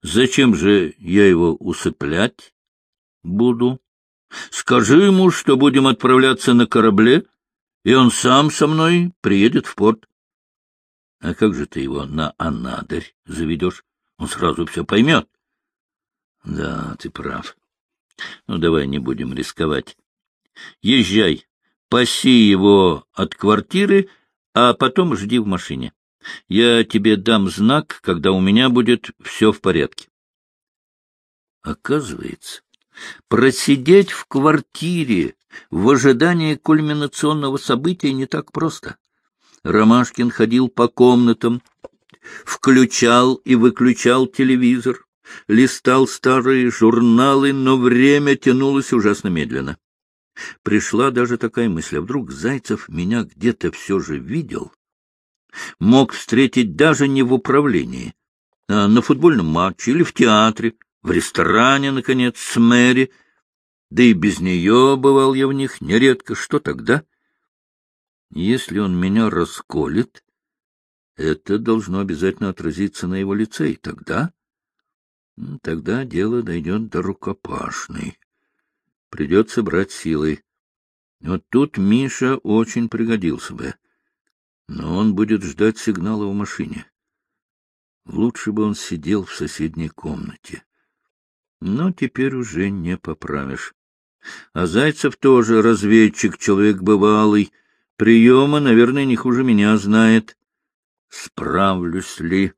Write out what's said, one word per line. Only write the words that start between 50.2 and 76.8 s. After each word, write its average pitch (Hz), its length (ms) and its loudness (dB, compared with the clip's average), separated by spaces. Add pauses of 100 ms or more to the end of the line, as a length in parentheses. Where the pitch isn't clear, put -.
Пришла 107 480 0
даже 120 280 -2
такая 117 300 -2
мысль: 80 300 -6
а - 20 -4
вдруг 120 300 -8
Зайцев 107 580 -8
меня 92 360 -4
где-то 92 480 -4
всё - 280 -6
же 76 180 -8
видел? 131 540 -10 (1080)
Мог 120 340 4
встретить 117 640 0
даже 143 320 2
не 135 140 0
в 123 100 0
управлении, 104 840 -2 (540)
а 101 200 2
на 113 120 6
футбольном 135 460 2
матче 87 460 -2
или 170 100 0
в - 100 -2
театре, 110 640 0 (280)
в - 80 -8
ресторане, 113 840 0
наконец, 127 460 -2
с - 180 -10
Мэри. 120 540 4 (800)
Да 120 120 2
и 117 100 6
без 90 280 -2
неё 104 560 2
бывал 135 360 2
я 135 140 -2
в 135 60 -2
них 135 280 -8
нередко. 120 540 0
Что - 240 -6
тогда? 117 460 -4 (1300)
Если 101 500 -4
он 92 180 -2
меня 101 320 0
расколет, 80 920 -6 (920)
это 78 420 -4
должно 107 420 -4
обязательно 95 500 -6
отразиться 87 560 -8
на 90 80 -6
его 98 200 -6
лице, 107 380 -6
и - 40 -8
тогда, - 560 -8 (1080)
м, - 240 -16
тогда 95 420 -8
дело 113 380 -4
дойдёт 92 460 -6